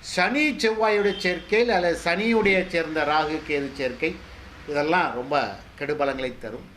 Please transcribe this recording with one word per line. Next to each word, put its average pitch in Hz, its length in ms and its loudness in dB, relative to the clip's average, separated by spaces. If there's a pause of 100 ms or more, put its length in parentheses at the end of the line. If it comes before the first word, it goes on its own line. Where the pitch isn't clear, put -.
(140)
சனி 220 280 2 (200)
செவ்வாயுடைய 214 520 2 (100)
சேர்க்கையில் 208 520 2
அல்லது 175 200 2 (100)
சனியுடைய 196 520 4 (140)
சேர்ந்த 156 400 0
ராகு 156 240 2 (120)
கேது 143 220 -2 (100)
சேர்க்கை 131 300 -2 (600)
இதெல்லாம் 156 380 2 (100)
ரொம்ப 135 160 -4 (440)
கெடுபலங்களை 139 540 -2 (120)
தரும். 113 220 -10 (100)